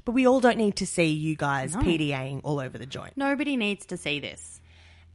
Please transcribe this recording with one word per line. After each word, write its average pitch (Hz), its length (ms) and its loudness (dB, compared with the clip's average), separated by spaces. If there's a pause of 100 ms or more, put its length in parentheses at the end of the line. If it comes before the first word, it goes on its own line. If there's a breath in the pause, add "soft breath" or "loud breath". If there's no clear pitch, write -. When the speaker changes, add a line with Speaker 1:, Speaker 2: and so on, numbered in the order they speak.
Speaker 1:
but - 80 -4
we 254 160 4
all 254 140 6
don't 233 160 6
need 208 180 2
to 196 100 -4
see 170 200 2
you 156 320 0
guys 139 360 -2
Speaker 2:
No. 180 80 -2
Speaker 1:
P 175 160 2
D 151 140 0
A-ing 135 320 -6
all 147 160 -2
over 131 180 -8
the 110 80 -12
joint." 95 300 -14
Speaker 2:
Nobody 277 400 -2
needs 208 300 -2
to 185 100 -8
see 147 240 -4
this. - 400 -12 (560 soft breath)